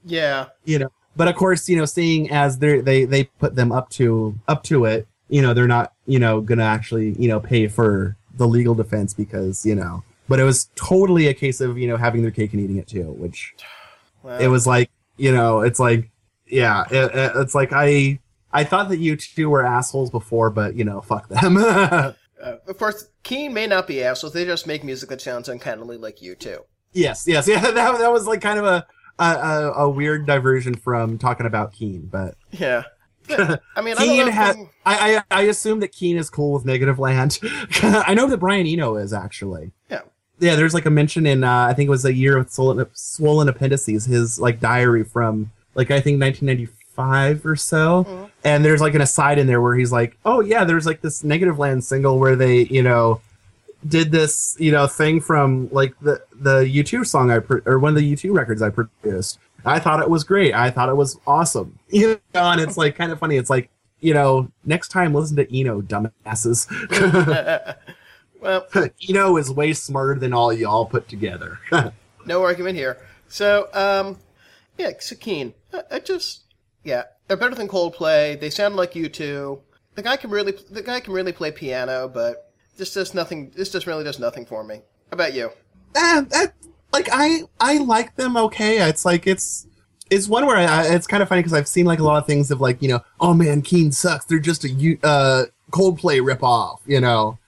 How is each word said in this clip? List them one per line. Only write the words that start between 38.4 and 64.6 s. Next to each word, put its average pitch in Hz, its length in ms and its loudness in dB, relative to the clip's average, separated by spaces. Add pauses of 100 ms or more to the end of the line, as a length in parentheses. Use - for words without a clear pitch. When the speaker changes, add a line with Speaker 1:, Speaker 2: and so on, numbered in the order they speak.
Speaker 2:
Eno 147 300 -2
is, 104 160 -6
actually. 92 580 -10 (180)
Speaker 1:
Yeah. 160 120 -10 (380)
Speaker 2:
Yeah, 170 160 4
there's, 156 200 2
like, 160 100 0
a 151 60 4
mention 151 340 2
in, 135 180 2
uh, 123 240 4
I 127 60 2
think 143 140 0
it 139 40 2
was 127 140 0
A 131 80 2
Year 135 240 2
with 127 140 -2
Swollen, 131 420 0
Swollen 151 560 0
Appendices, 127 560 -2
his, 120 340 -2
like, 117 200 0
diary 117 460 2
from, 110 460 -4 (220)
like, 131 160 -2
I 139 120 2
think 143 180 0
nineteen 135 280 -2
ninety-five 135 960 -2
or 156 100 0
so. 165 480 2
Speaker 1:
Mm-hmm. 190 220 -10 (180)
Speaker 2:
And 147 200 4
there's, 151 180 4
like, 151 120 2
an 151 80 4
aside 143 380 2
in 135 80 2
there 120 120 4
where 120 160 2
he's 123 160 0
like, 117 320 0
"Oh, 233 180 2
yeah, 208 240 2
there's, 165 200 0
like, 156 160 -2
this 156 220 -8
Negative 160 340 0
Land 135 260 0
single 135 360 2
where 131 160 4
they, 123 300 4
you 131 180 2
know, 117 380 2 (640)
did 160 240 2
this, 156 480 0
you 156 120 2
know, 143 140 4
thing 156 340 0
from, 135 520 0
like, 135 280 0
the, 143 220 0 (180)
the 135 300 4
U 143 140 2
two 240 200 -2
song 127 280 2
I 117 80 4
pro-, - 260 -2
or 131 140 4
one 143 100 2
of 151 60 2
the 151 100 2
U 147 100 0
two 190 180 -4
records 113 280 0
I 104 80 0
produced. 104 720 -6 (280)
I 151 120 2
thought 156 200 0
it 156 120 0
was 160 120 0
great. 185 300 2
I 120 160 2
thought 123 200 -2
it 135 80 0
was 139 280 0
awesome." 147 580 0
<laughs> - 60 -20
You 214 300 2 (140)
know, 175 180 2
and 165 100 2
it's, 156 160 -6
like, 151 180 0
kind 170 160 -6
of 156 80 -8
funny. 156 180 -2
It's 120 120 -4
like, 131 200 0 (300)
you 160 140 0
know, 135 380 2 (140)